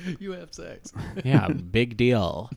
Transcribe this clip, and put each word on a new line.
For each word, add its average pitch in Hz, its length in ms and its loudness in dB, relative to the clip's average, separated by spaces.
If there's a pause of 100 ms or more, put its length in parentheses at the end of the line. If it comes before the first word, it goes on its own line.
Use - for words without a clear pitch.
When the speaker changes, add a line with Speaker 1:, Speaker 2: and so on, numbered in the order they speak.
(200)
Speaker 1:
You 196 140 -8
have 180 200 -14
sex. - 380 -14 (160)
<laughs> - 160 -8
Speaker 2:
Yeah, 127 260 6
big 107 480 0
deal. 110 600 2